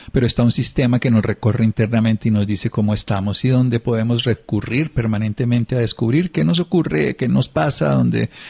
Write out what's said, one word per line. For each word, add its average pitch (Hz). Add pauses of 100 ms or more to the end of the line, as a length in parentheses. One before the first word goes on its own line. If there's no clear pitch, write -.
(140)
Pero 135
está -
un 120
sistema 127
que 131
nos 110
recorre 107
internamente 110
y -
nos 104
dice 104
cómo 107
estamos 101
y 127
dónde 127
podemos 117
recurrir 120
permanentemente 113
a 123
descubrir 120
qué 156
nos 170
ocurre, 156
qué 127
nos 127
pasa, 151
dónde 117 (200)